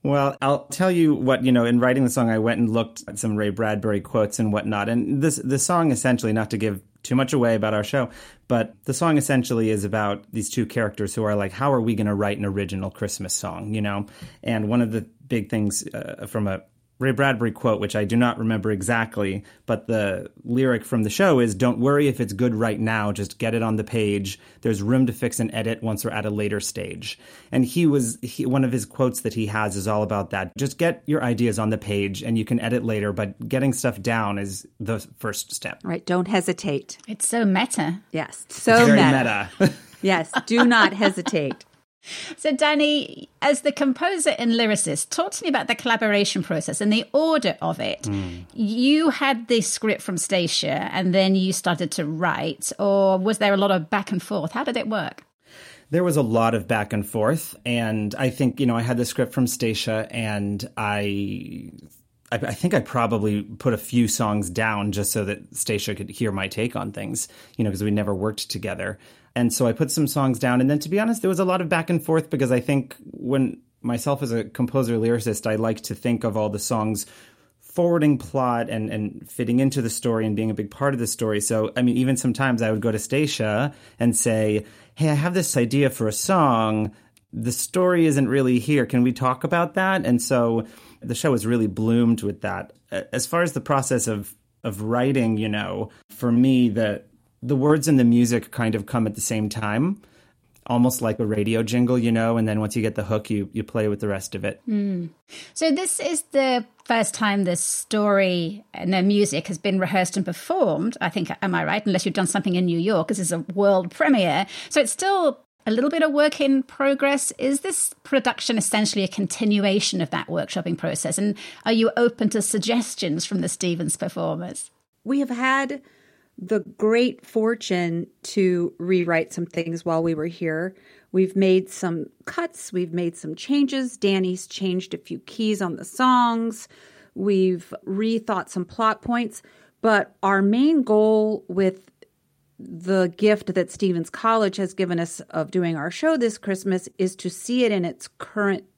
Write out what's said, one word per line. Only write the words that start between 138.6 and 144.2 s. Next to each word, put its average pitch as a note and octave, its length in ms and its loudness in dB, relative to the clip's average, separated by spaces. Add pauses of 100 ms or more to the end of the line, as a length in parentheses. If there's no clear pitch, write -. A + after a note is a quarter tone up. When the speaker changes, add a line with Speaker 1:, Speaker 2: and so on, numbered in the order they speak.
Speaker 2:
plot A3 360 0
points. A#3+ 400 -4 (400)
But G#3+ 400 2
our G3 200 4
main B3+ 420 4
goal G#3+ 640 4
with F#3+ 340 0 (800)
the F3 580 0
gift G#3 360 2
that F3+ 180 0
Stevens E3+ 380 -2
College A3 480 0